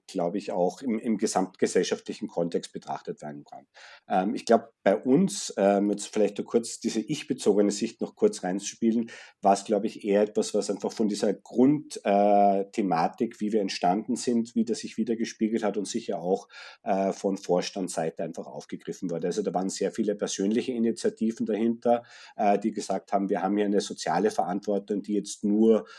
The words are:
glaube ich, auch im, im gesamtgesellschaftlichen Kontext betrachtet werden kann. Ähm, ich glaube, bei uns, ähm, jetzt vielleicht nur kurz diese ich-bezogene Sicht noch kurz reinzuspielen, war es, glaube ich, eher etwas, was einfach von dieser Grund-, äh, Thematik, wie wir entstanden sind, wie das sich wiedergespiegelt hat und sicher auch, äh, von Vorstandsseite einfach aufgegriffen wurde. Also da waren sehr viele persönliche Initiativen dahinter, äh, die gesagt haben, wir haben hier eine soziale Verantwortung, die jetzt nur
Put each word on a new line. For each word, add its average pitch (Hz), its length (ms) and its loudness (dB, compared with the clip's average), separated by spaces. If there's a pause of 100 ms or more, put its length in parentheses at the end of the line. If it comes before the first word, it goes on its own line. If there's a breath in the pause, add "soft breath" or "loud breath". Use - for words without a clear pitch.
glaube 95 300 -2
ich, - 120 -8
auch 90 320 0
im, 110 160 -2
im 110 180 -2
gesamtgesellschaftlichen 98 1080 -2
Kontext 87 460 -4
betrachtet - 500 -10
werden 71 220 -12
kann. - 220 -20 (420 loud breath)
Ähm, 95 260 2
ich - 100 -8
glaube, 113 260 2 (120)
bei 101 140 6
uns, - 600 2
ähm, 101 340 4
jetzt 101 160 -4
vielleicht 101 320 0
nur 113 80 -6
kurz - 340 -2
diese 113 200 -2
ich-bezogene 104 720 0
Sicht 104 300 -6
noch - 160 -6
kurz 104 260 2
reinzuspielen, 110 680 -2 (320 loud breath)
war 98 100 6
es, - 120 2
glaube 107 220 0
ich, - 180 -8
eher 101 180 4
etwas, 104 320 0
was - 160 0
einfach 117 200 -4
von 110 180 -2
dieser 104 260 0
Grund-, 139 720 2
äh, 101 680 6
Thematik, 92 680 -2
wie 107 120 -2
wir 110 80 2
entstanden 98 560 0
sind, 117 400 -2
wie 113 80 2
das 110 160 -4
sich - 160 -12
wiedergespiegelt 113 640 -2
hat 104 140 0
und 98 100 -4
sicher 107 320 -6
auch, 90 300 -2 (340 loud breath)
äh, 98 300 0
von 98 260 -4
Vorstandsseite 87 840 -2
einfach 82 220 -10
aufgegriffen - 600 -10
wurde. 92 200 -4
Also 101 140 -2
da 95 120 -4
waren 95 160 -2
sehr 95 220 -2
viele 104 240 -2
persönliche 107 560 -2
Initiativen 113 760 -2
dahinter, 117 560 2 (340 loud breath)
äh, 104 220 4
die 104 140 -2
gesagt 98 400 -6
haben, 101 160 0
wir 92 140 0
haben 101 140 0
hier 104 100 2
eine 101 140 2
soziale 90 520 0
Verantwortung, 101 680 -2
die 104 120 -4
jetzt 101 300 -4
nur 107 420 4 (120 loud breath)